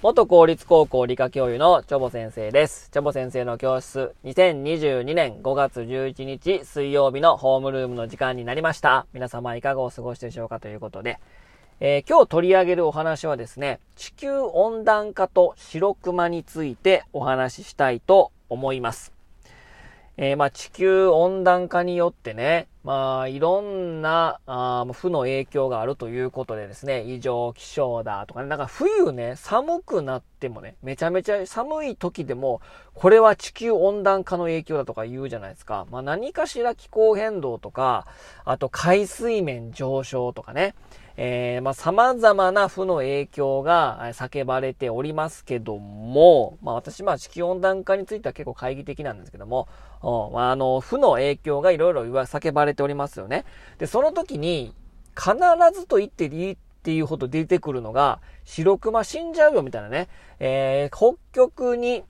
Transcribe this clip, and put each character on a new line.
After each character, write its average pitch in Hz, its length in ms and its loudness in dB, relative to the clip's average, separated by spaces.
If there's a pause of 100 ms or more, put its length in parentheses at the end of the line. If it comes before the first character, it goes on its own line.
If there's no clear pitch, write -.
元 254 260 6
公 170 180 10
立 160 220 0
高 156 200 8
校 127 180 0
理 123 100 -4
科 127 140 0
教 135 160 -2
諭 120 120 -2
の 160 260 6
チ - 120 -4
ョ 139 40 2
ボ 127 100 -2
先 113 240 -10
生 110 180 -8
で 147 160 4
す。 - 240 -14
チ 147 80 0
ョ - 20 -2
ボ 143 120 -2
先 131 180 -6
生 127 140 -4
の 120 120 -6
教 131 220 0
室、 131 340 -8 (100)
二 135 100 -10
千 175 320 4
二 160 120 -2
十 139 260 -2
二 147 120 -4
年 123 260 -2
五 131 140 -2
月 131 300 -2
十 131 240 -6
一 135 160 -12
日 160 400 -4
水 139 260 -6
曜 139 220 4
日 139 80 -4
の 165 160 4
ホ 131 220 2
ー - 20 -4
ム 135 100 -4
ル 131 140 -4
ー - 20 -6
ム 123 80 -8
の 113 140 -8
時 - 80 -16
間 127 180 -2
に 123 80 -10
な 120 100 -6
り 151 80 -4
ま 160 120 0
し - 80 -10
た。 135 320 4
皆 127 160 -10
様 120 260 -10
い 120 60 -10
か 139 120 -2
が 135 100 -4
お 123 60 -4
過 120 120 -16
ご 123 140 -8
し - 40 -20
で 120 120 -12
し 117 100 -12
ょ 113 60 -8
う - 20 -14
か 113 100 -10
と - 80 -16
い 104 80 -14
う 107 60 -14
こ 107 80 -12
と 98 120 -16
で、 120 160 -6 (640)
え 143 260 0
ー、 - 40 -20
今 320 160 6
日 - 20 -20
取 170 220 0
り 190 60 6
上 185 100 4
げ 180 100 0
る 170 120 0
お 147 40 0
話 156 340 -4
は 147 120 -2
で 117 100 -12
す - 80 -20
ね、 135 240 -6 (160)
地 - 200 -18
球 277 260 -4
温 220 420 0
暖 214 300 2
化 185 160 0
と 180 260 4
白 190 400 -2
熊 180 320 -2
に 170 160 -4
つ 160 220 -8
い 123 100 -8
て - 380 2
お 139 100 -6
話 131 400 -2
し - 60 -20
し - 40 -20
た 135 160 2
い 120 120 -4
と - 320 6 (160)
思 131 240 -4
い 131 80 -6
ま 117 100 -4
す。 - 220 -16 (1040)
え 139 160 0
ー、 143 40 -2
ま 143 80 2
あ、 135 60 -2
地 - 200 -18
球 190 360 4
温 180 380 2
暖 180 240 4
化 175 140 0
に 180 120 -2
よ 175 140 2
っ - 40 -6
て 113 200 -12
ね、 147 340 0 (160)
ま 135 380 -2
あ、 131 60 -4
い 139 120 -8
ろ 180 220 2
ん 185 400 -6
な、 160 440 0
あ 123 420 -2
ー、 127 60 -10
負 180 160 -4
の 160 120 0
影 135 240 -2
響 135 240 -2
が 117 120 -4
あ 117 40 -4
る 127 100 -4
と 117 140 -12
い 123 120 -6
う 127 100 -4
こ 131 140 -8
と 113 100 -8
で 104 120 -10
で 101 60 -18
す - 120 -18
ね、 131 180 -4
異 123 160 -10
常 120 340 -4
気 - 200 -20
象 120 300 -2
だ 104 220 -6
と - 80 -20
か 123 80 -10
ね、 139 80 -10
な 147 80 -4
ん - 20 -10
か 131 80 -6
冬 359 460 0
ね、 123 220 -8
寒 311 460 -2
く 190 200 -4
な 131 160 -6
っ - 40 -8
て - 280 -12
も 113 120 -14
ね、 104 220 -18
め 131 120 -8
ち - 80 -6
ゃ 170 80 -2
め 180 120 0
ち 214 80 -4
ゃ 202 160 -2
寒 302 380 -6
い 240 100 -8
時 175 300 -8
で 127 100 -6
も、 127 260 -2 (320)
こ - 160 4
れ 220 100 10
は 214 160 8
地 - 160 -16
球 226 200 -4
温 202 320 2
暖 190 200 2
化 185 120 -4
の 175 100 -4
影 160 180 -4
響 160 140 -4
だ 135 80 -2
と 117 80 -10
か 110 120 -8
言 127 160 -10
う 135 80 -8
じ 117 60 -8
ゃ 110 40 -10
な 98 80 -14
い 95 40 -16
で - 60 -20
す - 80 -20
か。 104 240 -8
ま 123 100 -12
あ、 - 20 -10
何 175 320 -6
か 311 120 -4
し - 160 -8
ら 233 140 -2
気 - 140 -20
候 220 260 4
変 214 240 -4
動 127 180 -6
と 101 140 -16
か、 127 340 0 (400)
あ 131 120 -2
と 135 100 -4
海 185 400 2
水 226 340 -4
面 120 300 -8
上 135 320 -6
昇 123 300 -6
と - 100 -14
か 110 100 -18
ね、 185 220 -2 (420)
え 123 420 -4
ー、 - 20 -8
ま 135 100 -2
あ、 - 20 -6
様 226 400 2
々 202 380 4
な 202 160 2
負 190 180 -6
の 180 120 0
影 139 300 -2
響 135 360 -2
が、 151 420 2
え - 40 -
ー、 117 40 -12
叫 131 320 -8
ば 127 140 -2
れ 131 140 -4
て 127 160 -6
お 117 120 -4
り 151 120 -6
ま 156 160 -4
す - 140 -18
け 123 160 -6
ど 110 180 -10
も、 117 840 6
ま 123 80 -6
あ、 117 40 -4
私、 131 280 -10
ま 196 100 0
あ、 131 60 -2
地 - 80 -16
球 170 160 -8
温 180 180 -4
暖 190 220 0
化 190 120 0
に 196 100 -6
つ 214 100 -8
い 208 60 -10
て 139 80 -6
は - 40 -10
結 - 120 -12
構 120 80 -10
懐 127 220 -6
疑 139 100 -14
的 143 180 -12
な 135 80 -8
ん 104 80 -14
で 87 60 -20
す - 60 -20
け - 60 -20
ど 98 80 -16
も、 123 220 -4 (340)
お、 117 300 -4
ま 120 160 0
あ、 127 40 2
あ 131 40 2
の、 131 240 0
負 226 180 -6
の 240 160 6
影 139 220 0
響 143 260 -4
が 180 100 4
い 165 60 2
ろ 165 140 4
い - 20 0
ろ 131 100 -2
言 120 100 -8
わ、 131 120 0
叫 151 280 -4
ば 147 120 4
れ 147 80 0
て - 80 -4
お 139 60 0
り 143 80 -4
ま 143 140 -6
す - 100 -16
よ 95 80 -12
ね。 143 160 -4 (340)
で、 - 100 -6
そ 233 140 0
の 302 120 2
時 294 240 -6
に、 147 360 -4 (400)
必 208 220 0 (420)
ず 359 80 -12
と 233 120 2
言 202 100 2
っ - 20 -16
て - 160 -4
い 143 40 -6
い 170 240 -8
っ - 40 -14 (240)
て 160 140 -4
い 160 60 0
う 151 40 -2
ほ 147 120 -6
ど 131 100 -6
出 156 180 -2
て 180 140 2
く 151 140 -6
る 127 80 -6
の 110 100 -10
が、 135 280 2 (260)
「白 190 320 0
熊 220 260 -2
死 302 180 -8
ん 330 120 -8
じ 320 80 2
ゃ 302 80 8
う 311 40 2
よ」 202 100 4
み 131 60 -6
た 120 100 -8
い - 40 -10
な 104 60 -14
ね。 156 180 -4 (320)
え 135 520 0
ー、 - 40 -16
北 247 240 4 (140)
極 247 420 2
に 240 340 -4